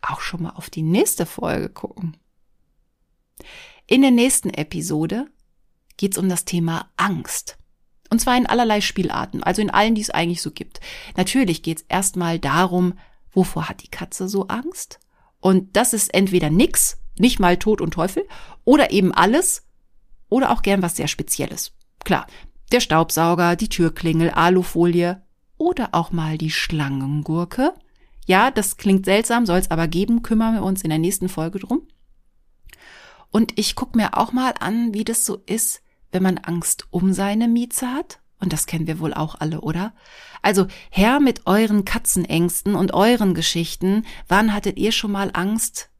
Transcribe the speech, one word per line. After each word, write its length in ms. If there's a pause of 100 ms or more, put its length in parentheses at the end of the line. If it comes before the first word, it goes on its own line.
auch 200
schon 220
mal 80
auf 180
die 140
nächste 420
Folge 420
gucken. 480 (1700)
In 140
der 100
nächsten 400
Episode 760 (720)
geht's 220
um 100
das 160
Thema 500
Angst. 600 (540)
Und 100
zwar 160
in 80
allerlei 360
Spielarten, 600
also 200
in 80
allen, 240
die 60
es 100
eigentlich 320
so 80
gibt. 280 (380)
Natürlich 460
geht's 260
erstmal 480
darum, 560 (380)
wovor 360
hat 140
die 80
Katze 400
so 180
Angst? 520 (400)
Und 360
das 180
ist 200
entweder 380
nix, 480 (180)
nicht 220
mal 180
Tod 240
und 140
Teufel, 320 (360)
oder 280
eben 200
alles, 560 (640)
oder 220
auch 100
gern 200
was 140
sehr 120
Spezielles. 680 (300)
Klar, 240 (440)
der 80
Staubsauger, 760
die 140
Türklingel, 600
Alufolie 920 (360)
oder 340
auch 200
mal 280
die 100
Schlangengurke. 1300 (500)
Ja, 240
das 280
klingt 280
seltsam, 400
soll's 240
aber 180
geben, 360
kümmern 320
wir 80
uns 180
in 80
der 80
nächsten 320
Folge 300
drum. 280 (1400)
Und 300
ich 160
guck 200
mir 220
auch 140
mal 280
an, 340
wie 100
das 220
so 100 (100)
ist, 380 (280)
wenn 120
man 140
Angst 520
um 240
seine 340
Mieze 440
hat. 280 (200)
Und 120
das 140
kennen 220
wir 120
wohl 140
auch 260
alle, 220
oder? 320 (480)
Also 260 (220)
her 300
mit 260
euren 400
Katzenängsten 880
und 180
euren 400
Geschichten. 720 (220)
Wann 260
hattet 240
ihr 140
schon 200
mal 220
Angst 560 (100)